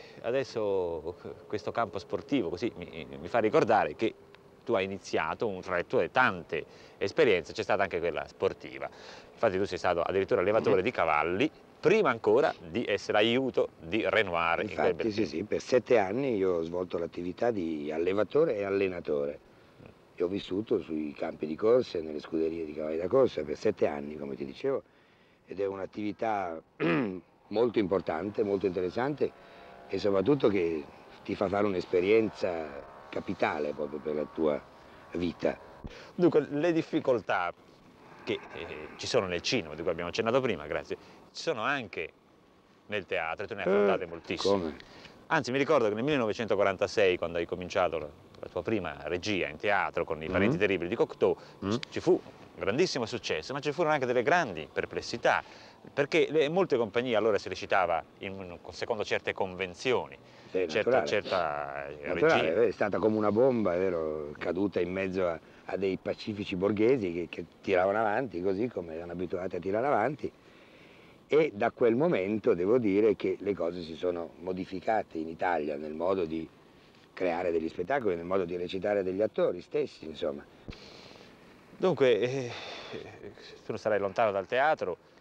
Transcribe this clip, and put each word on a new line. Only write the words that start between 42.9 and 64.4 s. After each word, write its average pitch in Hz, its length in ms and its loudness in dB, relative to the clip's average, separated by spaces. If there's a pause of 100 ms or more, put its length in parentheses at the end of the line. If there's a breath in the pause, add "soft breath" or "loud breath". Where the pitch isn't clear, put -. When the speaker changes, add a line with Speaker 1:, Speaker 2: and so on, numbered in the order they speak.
Speaker 1:
teatro 85 400 -4
e - 20 -8
tu 98 80 -10
ne 101 80 -6
hai 87 60 0
Speaker 2:
Eh, - 20 2
Speaker 1:
affrontate 95 360 2
moltissime. 85 520 -2
Speaker 2:
come? 78 180 -4 (520 loud breath)
Speaker 1:
Anzi, 139 240 0
mi 131 60 0
ricordo 139 300 4
che 104 60 2
nel 110 80 -2
millenovecentoquarantasei, 101 1160 2
quando 85 200 -4
hai 85 80 0
cominciato 87 520 -2
la, 76 100 -6 (320)
la - 80 -12
tua 87 140 -6
prima 85 420 -2
regia 87 420 -2
in 73 120 -8
teatro 90 460 0
con 78 180 -6
I 80 60 -6
Parenti 101 280 2
Speaker 2:
Mm. 175 40 -6
Speaker 1:
Terribili 95 280 2
di 113 80 -2
Cocteau, 110 400 2 (280 loud breath)
Speaker 2:
Mm. 95 60 -2
Speaker 1:
ci, 113 80 0 (120)
ci 107 100 -6
fu 160 120 2
un - 500 -4
grandissimo 123 440 0
successo, 95 460 -6
ma 143 80 -6
ci 147 100 -2
furono 151 240 0
anche 131 120 0
delle 120 160 2
grandi 113 500 0
perplessità, 95 720 -2 (500 loud breath)
perché 143 380 2
le, 147 180 2
molte 165 280 2
compagnie 120 400 0
allora 104 220 4
si - 100 -6
recitava 92 540 0 (160)
in, 98 140 -10
in, 90 260 -12 (120)
secondo 113 340 -4
certe 104 300 -2
convenzioni, 90 800 -2 (340 loud breath)
Speaker 2:
Sì, 92 180 0
Speaker 1:
certa, 110 320 2
Speaker 2:
naturale. 78 60 -2
Speaker 1:
certa, 73 800 -2
eh, 73 180 -10
Speaker 2:
Naturale, 143 360 4 (120)
Speaker 1:
regia. 107 80 4
Speaker 2:
è 110 100 4
stata 104 260 -2
come 107 200 2
una 107 120 2
bomba, 110 440 4
è 87 40 2
vero, 78 600 -2
caduta 92 420 0